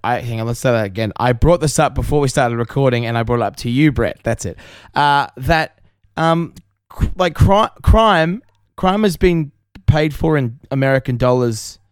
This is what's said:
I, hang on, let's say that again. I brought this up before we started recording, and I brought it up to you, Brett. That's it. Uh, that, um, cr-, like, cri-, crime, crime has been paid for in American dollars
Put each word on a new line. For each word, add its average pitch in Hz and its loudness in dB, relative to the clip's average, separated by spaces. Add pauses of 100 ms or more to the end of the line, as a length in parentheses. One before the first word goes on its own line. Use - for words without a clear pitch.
I, 120 -2
hang 113 -6
on, 113 -4
let's 117 -6
say 131 0
that 113 0
again. 104 -6
I 123 0
brought 156 2
this 156 -2
up 135 0
before 147 0
we 139 0
started 120 0
recording, 120 0
and 117 -2
I 117 -2
brought 120 -2
it - -2
up 101 -4
to - -8
you, 143 2
Brett. 110 -4
That's 117 -4
it. 90 -8 (380)
Uh, 143 2 (100)
that, 156 -2 (360)
um, 165 0 (360)
cr-, - -4 (100)
like, 180 -2
cri-, 202 4 (160)
crime, 202 4 (360)
crime 196 0
has 190 0
been 165 0 (360)
paid 151 2
for 156 0
in 123 -4 (100)
American 135 0
dollars 123 -2 (120)